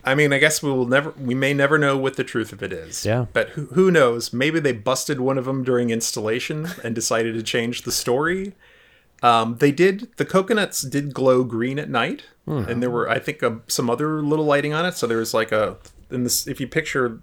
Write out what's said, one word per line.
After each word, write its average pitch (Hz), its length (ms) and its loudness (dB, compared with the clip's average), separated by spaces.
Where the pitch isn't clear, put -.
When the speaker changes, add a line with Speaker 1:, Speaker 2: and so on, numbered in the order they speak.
Speaker 1:
I 135 100 2
mean, 147 160 4
I 139 80 4
guess 156 240 2
we 143 80 0
will 127 160 2
never, 147 240 2
we 127 240 -4
may 135 180 2
never 139 240 4
know 139 200 4
what 131 180 -2
the 135 80 -2
truth 110 300 -4
of 101 100 -10
it 92 80 -6
is. 80 340 -10
Speaker 2:
Yeah. 113 280 2
Speaker 1:
But 110 160 0
who, 147 180 -8
who 185 240 4
knows? 120 420 4
Maybe 151 260 0
they 143 120 2
busted 127 480 -2
one 135 180 0
of 127 80 -2
them 135 180 -2
during 123 260 2
installation 117 760 -2
and 117 120 -4
decided 113 400 0
to 110 80 -4
change 117 400 -2
the 120 80 -6
story. 170 640 -2
Um, 117 380 4
they 143 140 6
did, 190 420 2
the 147 100 -4
coconuts 190 560 0
did 143 320 -4
glow 131 300 4
green 123 340 -4
at 151 120 -8
night, 139 340 -2
Speaker 2:
Hmm. 151 140 -2
Speaker 1:
and 117 120 -2
there 127 80 0
were, 120 200 -2
I 120 100 2
think, 143 240 -6
um, 113 240 -2
some 123 220 -2
other 151 320 -2
little 151 240 0
lighting 147 280 2
on 165 120 -2
it. 175 100 -2
So - 120 -2
there 113 100 2
was, 113 160 -2
like, 113 180 0
a, 107 240 0
in 123 140 -4
this, - 240 -2
if 139 140 -8
you 123 60 -4
picture, 127 560 -2